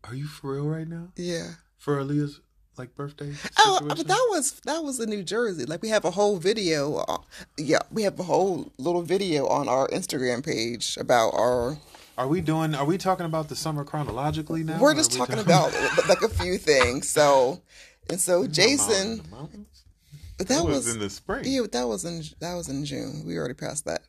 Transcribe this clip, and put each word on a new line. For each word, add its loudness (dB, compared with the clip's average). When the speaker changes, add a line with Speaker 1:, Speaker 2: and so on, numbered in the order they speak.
Speaker 1:
Are -14
you -8
for -8
real -4
right -4
now? -12
Speaker 2:
Yeah. -6
Speaker 1:
For -2
Aaliyah's, -2
like, -16
birthday -10
Speaker 2:
Oh, 6
Speaker 1:
situation? 0
Speaker 2:
but -6
that 2
was, 0
that -4
was -6
in -4
New -4
Jersey. -4
Like, -6
we -4
have 2
a 2
whole 2
video. 0
Uh, -2
yeah, 2
we -2
have 0
a -4
whole 0
little 0
video 0
on 2
our 2
Instagram -2
page -4
about 4
our 2
Speaker 1:
Are 0
we 0
doing, 0
are 0
we 0
talking 0
about -2
the -8
summer -4
chronologically -4
now, -2
Speaker 2:
We're 8
Speaker 1:
or 2
Speaker 2:
just 2
Speaker 1:
are -2
we -2
Speaker 2:
talking -4
Speaker 1:
talking 6
Speaker 2:
about, 4
like, 6
a 2
few 0
things. 4
So, 4
and -4
so 4
Speaker 1:
<laughs> -
We 0
talking 4
about 0
Speaker 2:
Jason, 0
Speaker 1:
in -8
the -14
mountains? -18
Speaker 2:
that -6
Speaker 1:
That 2
was 0
Speaker 2:
was -2
Speaker 1:
in -6
the -4
spring. -8
Speaker 2:
Yeah, 0
that -2
was -4
in, -8
that -8
was -8
in -6
June. -8
We -6
already -4
passed -8
that. -4